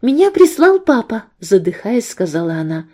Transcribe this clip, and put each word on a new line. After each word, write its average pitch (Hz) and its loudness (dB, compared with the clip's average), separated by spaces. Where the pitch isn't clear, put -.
Меня 294 2
прислал 370 4
папа, 226 -2
задыхаясь, 196 -2
сказала 165 -4
она. 160 -6